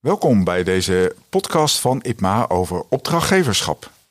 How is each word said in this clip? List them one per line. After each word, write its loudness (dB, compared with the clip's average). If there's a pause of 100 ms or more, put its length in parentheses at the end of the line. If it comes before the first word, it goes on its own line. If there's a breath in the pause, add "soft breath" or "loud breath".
Welkom 2
bij 0
deze 0 (140)
podcast 0
van 0
ipma -2
over -2
opdrachtgeverschap. -2 (200)